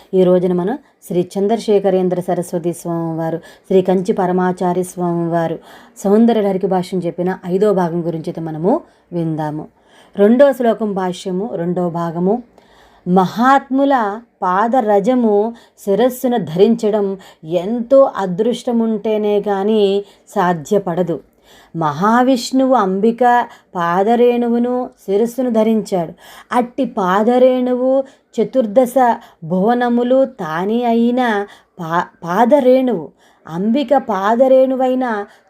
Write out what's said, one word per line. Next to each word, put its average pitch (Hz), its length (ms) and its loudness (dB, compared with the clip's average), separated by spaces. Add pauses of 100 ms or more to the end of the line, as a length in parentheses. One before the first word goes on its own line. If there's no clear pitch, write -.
(140)
ఈ 185 100 4
రోజున 180 300 2
మనం 185 240 -4 (260)
శ్రీ 180 260 -4 (100)
చంద్రశేఖరేంద్ర 196 800 0
సరస్వతి 175 540 -4
స్వామి 165 440 -6
వారు, 165 200 -4
శ్రీ - 440 -2
కంచి 190 320 0
పరమాచార్య 180 680 -2
స్వామి 170 460 -4
వారు 165 300 -2 (380)
సౌందర్య 220 440 4
లహరికి 196 260 -2
భాష్యం 185 320 -2
చెప్పిన 175 460 -4
ఐదో 196 280 0
భాగం 175 260 -2
గురించి 165 280 -6
అయితే 170 140 -8
మనము 165 400 -2 (320)
విందాము. 156 540 -4 (480)
రెండో 247 380 6
శ్లోకం 226 400 -2
భాష్యము, 185 640 -4
రెండో 175 340 -2
భాగము. 170 540 -2 (640)
మహాత్ముల 240 1120 2 (200)
పాదరజము 214 1120 2 (260)
శిరస్సున 240 580 0
ధరించడం 202 800 0 (260)
ఎంతో 233 760 0
అదృష్టముంటేనే 214 1200 -2
కానీ 202 640 0 (240)
సాధ్యపడదు. 175 920 -2 (560)
మహావిష్ణువు 240 1000 2
అంబిక 233 720 2 (280)
పాదరేణువును 240 1120 0 (160)
శిరస్సును 233 440 -2
ధరించాడు. 208 640 0 (380)
అట్టి 240 340 -2
పాదరేణువు 247 1160 2 (380)
చతుర్దశ 240 520 0 (500)
భువనములు 240 840 2
తానే 208 580 -4
అయిన 233 640 0 (340)
పా-, 170 260 -2 (180)
పాదరేణువు, 247 880 2 (360)
అంబిక 226 500 0
పాదరేణువైన 254 1300 0 (240)